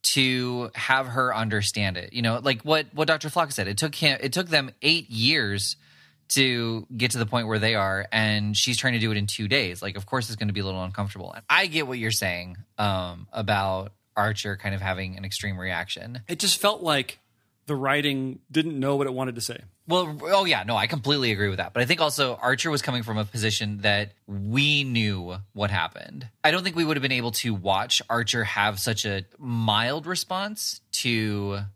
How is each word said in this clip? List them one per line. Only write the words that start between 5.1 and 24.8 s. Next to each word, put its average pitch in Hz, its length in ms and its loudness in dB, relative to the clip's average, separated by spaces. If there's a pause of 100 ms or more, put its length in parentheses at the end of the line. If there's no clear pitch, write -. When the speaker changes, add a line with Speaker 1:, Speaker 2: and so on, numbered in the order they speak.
Speaker 1:
years 113 640 0 (540)
to 117 680 2
get 117 160 0
to 123 80 -2
the 113 80 2
point 117 200 0
where 110 120 0
they 110 160 4
are, 98 360 0
and 107 460 2
she's 120 200 0
trying 127 160 0
to 117 60 0
do 110 120 2
it 107 60 0
in 101 100 0
two 107 200 -4
days. 98 360 0
Like, 98 120 -8
of 98 120 -10
course 123 220 -2
it's 113 80 -8
gonna 104 160 -2
be 101 80 -2
a 98 40 -2
little 92 180 -4
uncomfortable. 95 480 -6
And 113 160 -14
I 180 200 4
get 156 180 0
what 127 140 -4
you're 110 100 0
saying, 90 480 -2 (220)
um, 92 520 -2
about 98 600 0 (240)
Archer 104 420 0
kind 98 160 -6
of 95 80 -4
having 92 360 -4
an 95 80 -10
extreme 95 340 -4
reaction. 92 680 -6
Speaker 2:
It 170 120 -6
just 202 200 2
felt 208 220 2
like 147 380 0 (480)
the 147 80 -2
writing 135 640 0 (120)
didn't 156 280 0
know 139 160 2
what 139 100 2
it 131 80 -2
wanted 127 220 -2
to 120 60 -6
say. 117 200 -8 (260)
Speaker 1:
Well, 165 360 2
oh 190 220 6
yeah, 127 180 4
no, 113 140 0
I 104 100 4
completely 131 460 2
agree 101 160 2
with 92 80 -2
that. 90 160 -4
But 120 100 2
I - 20 4
think 165 160 2
also 143 400 2
Archer 131 300 2
was 143 100 2
coming 123 220 -2
from 110 140 -2
a 107 80 0
position 104 540 -2
that 101 340 2 (120)
we 127 600 0